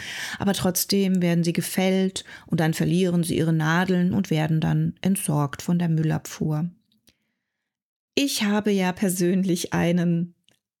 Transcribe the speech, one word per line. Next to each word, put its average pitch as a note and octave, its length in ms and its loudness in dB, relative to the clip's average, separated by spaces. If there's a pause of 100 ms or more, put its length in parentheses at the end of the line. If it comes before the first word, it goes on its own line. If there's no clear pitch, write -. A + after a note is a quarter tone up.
(380)
aber G3 140 0
trotzdem F#3+ 720 0
werden E3+ 240 2
sie E3+ 80 0
gefällt F#3+ 720 0 (200)
und D#3+ 140 -2
dann D#3+ 140 2
verlieren F3 500 2
sie E3+ 140 -2
ihre E3 160 2
Nadeln F3+ 600 2
und F#3+ 160 -2
werden D#3 300 0
dann D#3+ 400 0
entsorgt D3 600 -2
von F3 180 0
der F3 80 0
Müllabfuhr. D#3 800 -2 (1500)
Ich C#4 280 0
habe G#3 280 0
ja F#3 200 0
persönlich F3+ 800 -2
einen E3+ 640 0 (440)